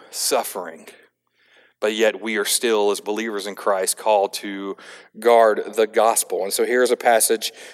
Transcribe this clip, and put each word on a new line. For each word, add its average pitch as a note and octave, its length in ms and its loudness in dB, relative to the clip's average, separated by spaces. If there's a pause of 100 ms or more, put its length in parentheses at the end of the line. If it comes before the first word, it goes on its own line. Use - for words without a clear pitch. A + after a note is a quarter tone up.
suffering. F2 760 -6 (920)
But G#2+ 140 0
yet G#2+ 280 0
we A2 160 -6
are G2+ 80 -2
still, G#2+ 460 0
as F#2+ 100 -4
believers G#2+ 460 -6
in G2 80 -10
Christ, F#2+ 420 -2
called G2+ 360 2
to G2 440 -10 (420)
guard A2 560 4
the A2 120 2
gospel. G#2+ 560 0
And G2 100 -6
so A#2 100 0
here's B2 280 2
a A#2+ 60 2
passage A2+ 540 2 (220)